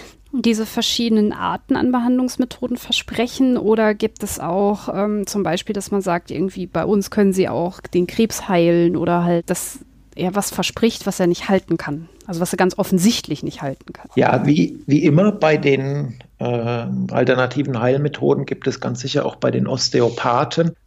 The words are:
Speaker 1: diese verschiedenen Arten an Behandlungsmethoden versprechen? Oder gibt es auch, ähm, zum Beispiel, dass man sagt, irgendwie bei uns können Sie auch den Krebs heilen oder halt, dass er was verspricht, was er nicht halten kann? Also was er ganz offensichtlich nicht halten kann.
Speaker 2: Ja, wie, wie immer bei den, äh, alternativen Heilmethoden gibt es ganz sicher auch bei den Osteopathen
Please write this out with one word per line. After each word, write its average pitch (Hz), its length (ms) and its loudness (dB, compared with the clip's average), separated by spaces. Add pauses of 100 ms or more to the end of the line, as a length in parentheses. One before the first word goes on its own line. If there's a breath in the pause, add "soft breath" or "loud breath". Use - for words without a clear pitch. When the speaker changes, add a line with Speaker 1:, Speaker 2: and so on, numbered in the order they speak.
(320 loud breath)
Speaker 1:
diese 220 340 0
verschiedenen 220 680 0
Arten 180 420 -4
an 254 160 2
Behandlungsmethoden 247 840 -2
versprechen? - 800 0
Oder 214 380 2
gibt 220 280 -4
es - 160 -8
auch, 202 540 0
ähm, 202 340 -2
zum 202 160 -2
Beispiel, 175 300 -2
dass 202 180 -8
man 202 100 2
sagt, 175 300 -2
irgendwie 185 360 -4
bei 165 180 -2
uns 196 260 0
können 196 220 4
Sie 180 160 2
auch 170 320 -4
den 180 260 0
Krebs - 400 -2
heilen 170 480 4
oder 175 280 2
halt, 170 260 0
dass - 300 -6 (360)
er 180 200 -4
was 202 160 -2
verspricht, - 560 -2
was 196 120 -4
er 185 80 2
nicht - 220 -2
halten 185 280 0
kann? 156 300 -10 (180)
Also 175 140 -6
was 180 140 -4
er 190 40 -2
ganz 185 200 2
offensichtlich 190 680 0
nicht - 180 -10
halten - 300 -10
kann. - 240 -20
Speaker 2:
Ja, 120 300 4
wie, 156 400 2
wie 143 180 4
immer 175 300 4
bei 156 240 2
den, 139 640 -2 (200)
äh, 120 460 -2 (260)
alternativen 127 680 0
Heilmethoden 139 640 0
gibt - 220 -8
es 127 120 -2
ganz 123 220 -6
sicher 135 240 -2
auch - 100 -6
bei 123 160 0
den 127 160 0
Osteopathen 127 1040 0 (160)